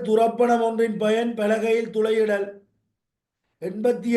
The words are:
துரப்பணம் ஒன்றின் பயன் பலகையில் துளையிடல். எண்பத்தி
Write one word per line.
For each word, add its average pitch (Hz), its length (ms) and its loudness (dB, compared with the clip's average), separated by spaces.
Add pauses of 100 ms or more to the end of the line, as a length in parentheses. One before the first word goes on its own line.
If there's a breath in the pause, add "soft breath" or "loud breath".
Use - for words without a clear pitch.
துரப்பணம் 226 600 2
ஒன்றின் 226 300 -2
பயன் 226 380 0
பலகையில் 220 600 0
துளையிடல். 214 520 0 (1120)
எண்பத்தி 214 560 -2